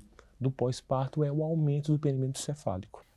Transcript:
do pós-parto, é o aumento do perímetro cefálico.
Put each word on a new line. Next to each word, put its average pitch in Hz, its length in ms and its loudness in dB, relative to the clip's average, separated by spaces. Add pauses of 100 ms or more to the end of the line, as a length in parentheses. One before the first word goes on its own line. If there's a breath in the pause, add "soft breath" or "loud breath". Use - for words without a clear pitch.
(400 soft breath)
do 131 120 0
pós-parto, 131 720 0
é 143 80 0
o 151 120 0
aumento 151 480 2
do 151 80 4
perímetro 135 420 0
cefálico. - 640 -6 (120)